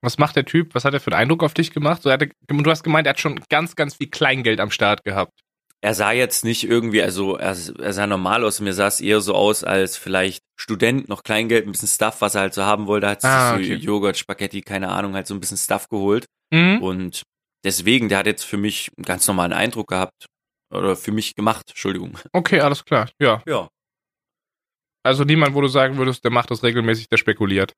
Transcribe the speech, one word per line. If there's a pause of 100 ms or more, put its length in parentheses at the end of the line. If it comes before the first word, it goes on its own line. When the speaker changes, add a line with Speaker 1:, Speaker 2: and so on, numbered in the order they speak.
Speaker 1:
Was
macht
der
Typ?
Was
hat
er
für
einen
Eindruck
auf
dich
gemacht?
So,
er
hatte, (180)
du
hast
gemeint,
er
hat
schon (100)
ganz,
ganz
viel
Kleingeld
am
Start
gehabt. (500)
Speaker 2:
Er
sah
jetzt
nicht
irgendwie,
also
er, (240)
er
sah
normal
aus,
mir
sah
es
eher
so
aus,
als
vielleicht (140)
Student,
noch
Kleingeld,
ein
bisschen
Stuff,
was
er
halt
so
haben
wollte,
hat
sich
Speaker 1:
Ah,
Speaker 2:
so
Speaker 1:
okay.
Speaker 2:
Joghurt,
Spaghetti,
keine
Ahnung,
halt
so
ein
bisschen
Stuff
geholt. (260)
Speaker 1:
Mhm.
Speaker 2:
Und (400)
deswegen,
der
hat
jetzt
für
mich
einen
ganz
normalen
Eindruck
gehabt, (480)
oder
für
mich
gemacht,
Entschuldigung. (160)
Speaker 1:
Okay,
alles
klar, (120)
ja.
Speaker 2:
Ja. (1300)
Speaker 1:
Also
niemand,
wo
du
sagen
würdest,
der
macht
das
regelmäßig,
der
spekuliert.